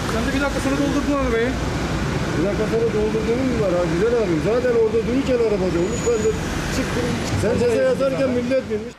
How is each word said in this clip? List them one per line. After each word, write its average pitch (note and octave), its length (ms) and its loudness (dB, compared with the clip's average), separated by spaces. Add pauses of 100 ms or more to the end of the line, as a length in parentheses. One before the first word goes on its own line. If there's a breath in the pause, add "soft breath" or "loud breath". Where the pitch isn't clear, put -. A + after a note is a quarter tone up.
(140)
sen A3+ 140 -2
de C4+ 80 0
bir C#4 60 0
dakika C#4 180 -2
sonra C4+ 160 0
doldurdun C#4 480 0
arabayı. A#3 260 0 (880)
Bir D#3+ 60 2
dakika G3+ 200 0
sonra A3+ 200 0
doldurduğumuz A3 720 0
mu G#3+ 60 2
var F3+ 80 0
ha F3 100 2 (100)
güzel A3+ 240 2
abim? F3 280 0
Zaten A#3+ 240 2
orada A3 380 2
dururken C4 280 0
araba G#3 400 2
dolmuş, F#3+ 320 0
ben A3+ 160 2
de A3 80 2 (440)
çıktım. B3 280 -2 (380)
Sen G#3+ 180 2
ceza A#3+ 220 2
yazarken C4 480 2
millet B3 400 0
binmiş. A3 300 -6